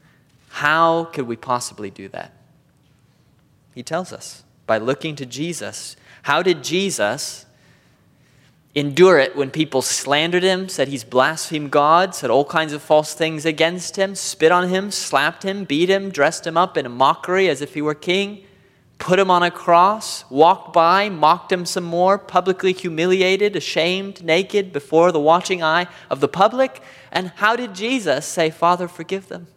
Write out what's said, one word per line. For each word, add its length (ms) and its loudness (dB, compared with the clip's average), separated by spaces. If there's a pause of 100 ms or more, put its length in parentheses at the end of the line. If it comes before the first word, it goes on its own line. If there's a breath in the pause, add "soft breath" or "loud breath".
(480 soft breath)
How 560 2
could 240 -8
we 80 -4
possibly 540 -6
do 180 -16
that? 240 -14 (1400)
He 80 -14
tells 280 -6
us 300 -18 (240)
by 120 2
looking 380 -4
to 100 -12
Jesus. 680 -10 (280 soft breath)
How 200 0
did 220 0
Jesus 800 -4 (1300 soft breath)
endure 440 6
it 160 2
when 160 -4
people 300 -2
slandered 640 0
him, 260 0
said 200 -2
he's 160 -8
blasphemed 680 -2
God, 440 2
said 140 -6
all 160 2
kinds 300 -4
of 80 -10
false 320 2
things 320 -4
against 500 -2
him, 180 -2
spit 380 0
on 160 2
him, 220 -2
slapped 540 -2
him, 200 -6
beat 240 0
him, 220 0
dressed 360 0
him 120 -4
up 180 0
in 80 -2
a 60 -10
mockery 580 0
as 140 -2
if 100 -10
he 80 -8
were 140 -2
king, 500 -4 (540 soft breath)
put 200 0
him 120 4
on 120 4
a 80 2
cross, 800 2
walked 440 4
by, 340 4
mocked 420 0
him 140 -2
some 200 -6
more, 340 2
publicly 560 0
humiliated, 840 0
ashamed, 680 -4
naked 520 0
before 360 4
the 100 0
watching 420 2
eye 240 0 (240 loud breath)
of 100 -6
the 80 2
public? 540 0 (280 loud breath)
And 260 -6
how 200 2
did 180 -8
Jesus 520 -2
say, 240 -2
"Father, 380 0
forgive 400 -12
them"? 280 -16